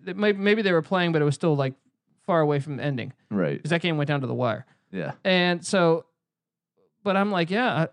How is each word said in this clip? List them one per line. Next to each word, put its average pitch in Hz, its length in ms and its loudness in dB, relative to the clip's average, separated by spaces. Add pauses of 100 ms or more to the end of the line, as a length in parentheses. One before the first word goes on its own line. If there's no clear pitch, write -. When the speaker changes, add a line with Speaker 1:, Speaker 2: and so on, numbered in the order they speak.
Speaker 1:
it 185 120 -8
may-, 208 160 2
maybe 208 280 2
they 190 120 2
were 160 100 2
playing, 175 280 0
but 156 100 2
it 147 40 2
was 143 100 2
still, 160 200 0
like, 135 180 -2 (540)
far 170 140 4
away 147 180 2
from 143 200 -8
ending. 131 340 -6 (180)
Speaker 2:
Right. 87 320 0
Speaker 1:
'Cause 151 80 -2
that 170 100 0
game 165 160 0
went 143 100 -2
down 147 140 -2
to 127 60 -6
the 123 80 -4
wire. 123 300 -4 (260)
Speaker 2:
Yeah. 185 220 -8 (100)
Speaker 1:
And 180 420 0
so, 170 400 2 (1000)
but 190 140 0
I'm 202 140 2
like, 170 180 -2
"Yeah, 190 440 0